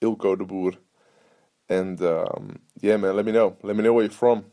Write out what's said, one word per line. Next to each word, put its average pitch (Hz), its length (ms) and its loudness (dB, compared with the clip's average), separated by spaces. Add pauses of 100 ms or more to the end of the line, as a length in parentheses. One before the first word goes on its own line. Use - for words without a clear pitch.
Ilko 104 380 -2
de 98 60 -8
Boer. 92 280 -4 (960)
And, 92 340 -4
um, 82 580 -4 (200)
yeah, 104 160 2
man, 98 200 -2
let 104 100 0
me 110 60 -2
know. 110 300 2
Let 104 140 -4
me 107 60 0
know 113 100 4
where 117 120 4
you're 101 60 -2
from. 117 420 0